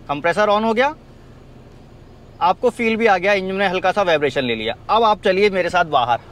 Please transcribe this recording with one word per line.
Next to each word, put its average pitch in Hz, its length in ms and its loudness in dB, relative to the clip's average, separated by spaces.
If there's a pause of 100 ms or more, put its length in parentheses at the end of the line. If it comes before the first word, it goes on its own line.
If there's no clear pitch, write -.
कंप्रेसर 170 400 0
on 208 140 2
हो 226 100 0
गया, 262 200 0 (1500)
आपको 185 280 0
फील 226 280 -2
भी 226 80 0
आ 196 120 4
गया, 196 160 0
इंजन 190 220 -4
ने 196 120 0
हल्का 185 240 -2
सा 202 120 0
वाइब्रेशन 147 400 0
ले 120 120 -2
लिया। 110 200 -6 (140)
अब 214 140 2
आप 214 200 0
चलिए 202 260 2
मेरे 185 200 -2
साथ 175 180 0
बाहर, 123 320 0 (120)